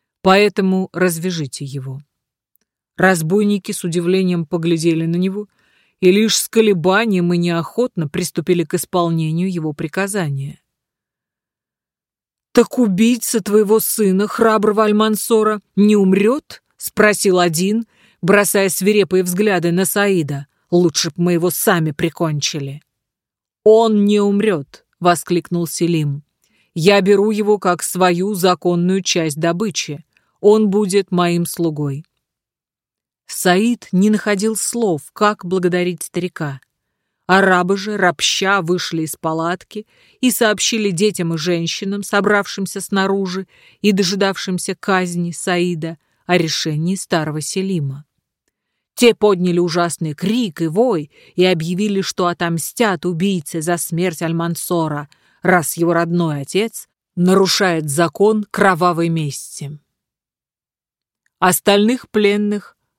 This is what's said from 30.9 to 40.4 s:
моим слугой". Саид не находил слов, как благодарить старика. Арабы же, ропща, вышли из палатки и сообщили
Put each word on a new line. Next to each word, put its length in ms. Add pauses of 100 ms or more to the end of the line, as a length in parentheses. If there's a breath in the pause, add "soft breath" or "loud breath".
моим 340
слугой". 580 (1200)
Саид 640
не 180
находил 460
слов, 460 (120)
как 320
благодарить 580
старика. 560 (680)
Арабы 500
же, 180
ропща, 680
вышли 420
из 120
палатки 680 (340 soft breath)
и 120
сообщили 580